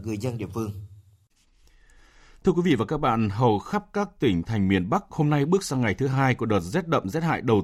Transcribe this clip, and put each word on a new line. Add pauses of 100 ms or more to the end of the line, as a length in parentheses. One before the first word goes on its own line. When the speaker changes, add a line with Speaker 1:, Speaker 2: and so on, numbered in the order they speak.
Speaker 1:
người
dân
địa
phương. (1700)
Speaker 2:
Thưa
quý
vị
và
các
bạn,
hầu
khắp
các (100)
tỉnh
thành
miền
Bắc
hôm
nay
bước
sang
ngày
thứ
hai
của
đợt
rét
đậm,
rét
hại
đầu